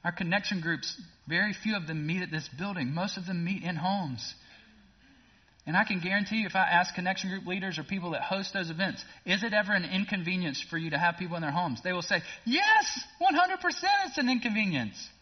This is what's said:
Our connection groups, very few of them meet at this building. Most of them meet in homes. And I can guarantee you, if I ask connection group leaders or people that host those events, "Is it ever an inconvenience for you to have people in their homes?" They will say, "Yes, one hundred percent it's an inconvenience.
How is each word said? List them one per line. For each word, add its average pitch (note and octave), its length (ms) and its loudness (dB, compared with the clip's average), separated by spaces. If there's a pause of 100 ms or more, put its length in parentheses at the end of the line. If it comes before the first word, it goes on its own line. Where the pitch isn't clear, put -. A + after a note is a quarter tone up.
Our F3 100 -2
connection F#3 480 -2
groups, D#3+ 380 -4 (280)
very F#3+ 260 0
few G#3+ 240 -2
of E3+ 100 -4
them D#3 200 -4
meet F3+ 160 0
at E3+ 80 -6
this D#3 180 -4
building. D#3 460 -4
Most F#3+ 240 -2
of F3 80 -8
them F3+ 180 -2
meet F#3+ 180 -2
in F3 140 -4
homes. E3+ 580 -2 (1300)
And D#3 100 2
I G#3+ 80 6
can F#3+ 160 -2
guarantee G3 360 0
you, G#3+ 100 0
if E3+ 80 -8
I F#3+ 60 4
ask F3 340 4
connection F#3 360 -2
group F#3+ 160 -6
leaders F#3 320 -4
or D3+ 40 -6
people F3 280 -4
that C#3+ 120 -4
host F#3+ 300 -4
those F3 180 -4
events, E3 340 -4 (200)
"Is F#3+ 180 0
it A3 100 -2
ever G#3 200 2
an F#3 120 4
inconvenience F3+ 760 0
for - 180 -4
you D#3+ 120 -2
to D3 80 0
have F3 180 4
people F3 200 -4
in E3 60 -2
their D3+ 80 0
homes?" D3+ 320 0
They F3+ 100 -2
will F3 100 0
say, F3 200 0 (220)
"Yes, G#5 600 4 (140)
one F4 160 6
hundred F#4 260 4
percent F4+ 320 2 (120)
it's D4+ 140 -4
an B3+ 100 2
inconvenience. G#3 840 0 (120)